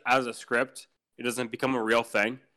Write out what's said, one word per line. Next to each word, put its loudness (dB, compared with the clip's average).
as 2
a -6
script, -2
it -10
doesn't -4
become 0
a 0
real 4
thing -2